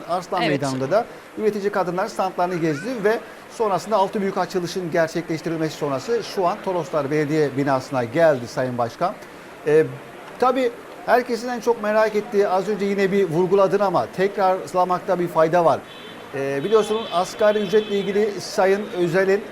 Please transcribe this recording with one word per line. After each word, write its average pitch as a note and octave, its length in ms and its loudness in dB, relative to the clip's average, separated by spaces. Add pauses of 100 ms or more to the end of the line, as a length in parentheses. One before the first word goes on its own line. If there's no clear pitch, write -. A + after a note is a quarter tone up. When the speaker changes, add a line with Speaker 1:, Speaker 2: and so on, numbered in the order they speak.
Speaker 1:
Arslan F3+ 340 -2
Speaker 2:
Evet. E3 60 0
Speaker 1:
Meydanı'nda C3+ 420 -2
da G#3 160 2 (320)
üretici G#3 340 0
kadınlar F3+ 340 -2
standlarını F3+ 500 -2
gezdi E3+ 480 -2
ve A3 140 2 (320)
sonrasında G#3 460 0
altı G3 240 0
büyük F#3+ 180 -2
açılışın F3 520 -4
gerçekleştirilmesi D#3+ 880 -2
sonrası D3+ 460 -2 (120)
şu F#3 120 2
an G3+ 180 0
Toroslar D#3+ 460 -2
Belediye D3+ 460 2
binasına C3+ 480 0
geldi C3 440 2
Sayın B2+ 300 -2
Başkan. D#3+ 360 -2 (520)
Ee, D3+ 180 6 (540)
tabii B3 320 2 (360)
herkesin A#3+ 420 0
en A#3+ 120 -6
çok A3+ 220 0
merak G#3+ 340 2
ettiği, G3+ 320 2
az F#3 200 0
önce G3+ 160 -2
yine G3 280 2
bir G3+ 120 4
vurguladın F#3 560 4
ama E3+ 260 2 (100)
tekrarlamakta F#3 1040 0
bir E3+ 80 0
fayda E3 360 4
var. C3 160 4 (540)
Ee, C#3 300 -2
biliyorsunuz G#3+ 480 2
asgari G#3 460 2
ücretle G#3 400 2
ilgili G3 420 0
Sayın G3+ 460 2 (100)
Özel'in F#3+ 560 2